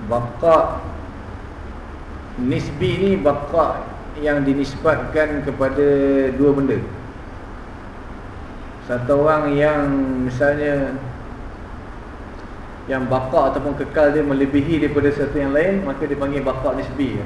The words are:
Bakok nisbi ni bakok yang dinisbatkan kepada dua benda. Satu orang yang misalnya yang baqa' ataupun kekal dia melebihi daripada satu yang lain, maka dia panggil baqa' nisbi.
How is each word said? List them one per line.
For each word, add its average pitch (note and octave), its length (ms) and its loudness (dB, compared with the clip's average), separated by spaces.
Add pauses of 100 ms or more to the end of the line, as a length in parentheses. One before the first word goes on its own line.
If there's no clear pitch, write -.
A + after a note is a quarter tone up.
Bakok B2 720 2 (1600)
nisbi B2 560 -2
ni G3 140 4 (100)
bakok D3 560 2 (480)
yang D3 160 4
dinisbatkan C#3 1040 2
kepada C3+ 440 2 (440)
dua C#3 240 6
benda. B2 240 2 (2000)
Satu B2 320 2
orang D3+ 320 4
yang D3 320 4 (400)
misalnya C#3+ 720 0 (1900)
yang C3 160 -2
baqa' C3 480 2
ataupun C#3+ 240 -2
kekal D3 400 4
dia D3+ 80 4
melebihi C#3 560 2
daripada C#3+ 320 2
satu C#3+ 240 -2
yang C#3 160 0
lain, F#3 320 2
maka C#3 240 -4
dia C#3 80 0
panggil C#3 240 -2
baqa' C3 400 0
nisbi. A2+ 460 -2